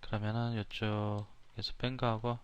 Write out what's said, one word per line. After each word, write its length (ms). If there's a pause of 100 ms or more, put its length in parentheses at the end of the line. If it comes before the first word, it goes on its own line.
(120)
그러면은 480
이쪽에서 1160
뺀 180
거하고 480